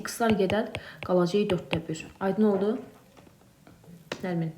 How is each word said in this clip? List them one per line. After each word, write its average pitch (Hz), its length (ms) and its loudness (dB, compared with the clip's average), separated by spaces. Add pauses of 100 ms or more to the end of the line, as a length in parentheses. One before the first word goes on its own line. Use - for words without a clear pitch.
X-lar 226 340 2
gedər, 202 380 0 (320)
qalacaq 185 480 4
dörddə 165 340 -2
bir. - 180 -8 (140)
Aydın 196 300 2
oldu? 202 280 0 (1400)
Nərmin. 170 360 -2